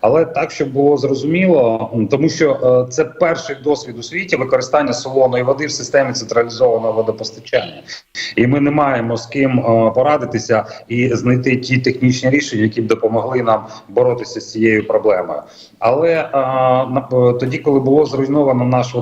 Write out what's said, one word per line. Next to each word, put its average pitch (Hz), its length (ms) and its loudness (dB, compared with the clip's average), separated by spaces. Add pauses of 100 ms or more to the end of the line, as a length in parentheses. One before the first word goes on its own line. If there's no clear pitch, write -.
Але 143 240 4
так, 160 260 -4
щоб 135 200 -4
було 143 260 4
зрозуміло, 139 960 2
м, 110 140 0
тому 143 220 2
що, 151 220 0
е, 127 400 2
це 156 140 0
перший 165 580 -2
досвід 139 360 -2
у 113 40 -12
світі 175 320 -6
використання 131 580 0
солоної 127 500 0
води 135 220 0
в 143 60 -6
системі 131 420 0
централізованого 113 800 0
водопостачання. - 880 -4 (540)
І 117 120 4
ми 139 120 2
не 143 120 2
маємо 127 460 0
з - 80 -10
ким, 135 340 0
е, 113 360 4
порадитися 123 680 0 (220)
і 120 220 0
знайти 123 480 0
ті - 200 -2
технічні 127 520 0
рішення, 131 340 0
які 113 180 0
б 110 60 -2
допомогли 113 560 0
нам 110 220 0 (220)
боротися 117 540 -2
з - 100 -16
цією 110 360 2
проблемою. 90 520 0 (400)
Але, 147 320 2
е, 160 220 -2
на-, 131 760 0
е, 123 220 4
тоді, 127 240 -4
коли 139 220 2
було 139 260 4
зруйновано 135 600 0
наш 123 360 0